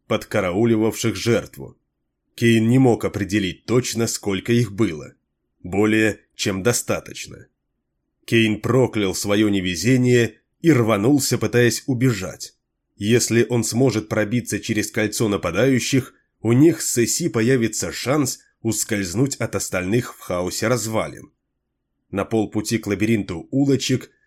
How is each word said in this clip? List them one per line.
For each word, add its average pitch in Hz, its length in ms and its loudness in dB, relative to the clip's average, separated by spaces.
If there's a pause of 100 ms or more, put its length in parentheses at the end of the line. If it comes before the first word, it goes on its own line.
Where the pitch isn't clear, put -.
подкарауливавших 107 1080 0
жертву. 92 640 -4 (580)
Кейн 113 340 4
не 127 100 4
мог 123 260 4
определить 95 600 -4
точно, 113 400 0
сколько 98 460 -4
их 120 200 2
было. 90 420 -4 (480)
Более 107 580 0 (140)
чем 95 280 -4
достаточно. - 840 -4 (800)
Кейн 110 360 2
проклял 107 540 0
своё 104 360 2
невезение 110 920 2 (220)
и 165 100 4
рванулся, 120 640 2
пытаясь 117 500 2
убежать. 117 680 -4 (420)
Если 113 520 2
он 120 160 0
сможет 110 440 0
пробиться 107 520 -2
через 104 300 -4
кольцо 107 380 -2
нападающих, 117 840 0 (260)
у 110 120 0
них 151 280 6
с - 120 -4
Сеси 123 360 0
появится 113 640 0
шанс 131 500 -2 (220)
ускользнуть 107 720 -2
от 110 200 -6
остальных 98 580 -2
в - 60 -20
хаосе 90 480 -4
развалин. 107 640 -4 (800)
На 95 140 -4
полпути 110 540 -2
к - 80 -8
лабиринту 101 640 -2
улочек 135 600 0 (160)